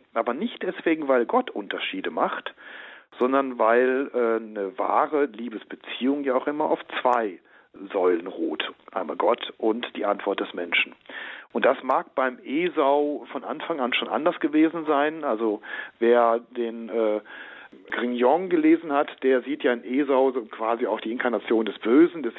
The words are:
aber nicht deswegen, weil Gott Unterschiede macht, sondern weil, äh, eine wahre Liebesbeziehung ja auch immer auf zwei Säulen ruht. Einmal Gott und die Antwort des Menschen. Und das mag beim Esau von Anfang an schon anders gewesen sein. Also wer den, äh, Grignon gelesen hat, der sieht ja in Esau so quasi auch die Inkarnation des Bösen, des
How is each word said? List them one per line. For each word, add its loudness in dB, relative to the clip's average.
aber -2
nicht -8
deswegen, -2
weil 4
Gott 0
Unterschiede -6
macht, -4
sondern 2
weil, 4
äh, 2
eine -6
wahre 2
Liebesbeziehung -4
ja 2
auch 0
immer -2
auf 0
zwei 2
Säulen 2
ruht. -6
Einmal -6
Gott 0
und -2
die -4
Antwort -2
des -6
Menschen. -2
Und 0
das 2
mag -2
beim -2
Esau 0
von -10
Anfang -6
an 0
schon -2
anders 0
gewesen 2
sein. 0
Also 0
wer 6
den, -6
äh, 0
Grignon 2
gelesen 4
hat, 0
der 4
sieht -6
ja 4
in -6
Esau 2
so -4
quasi -2
auch -2
die -6
Inkarnation 0
des -6
Bösen, 4
des -4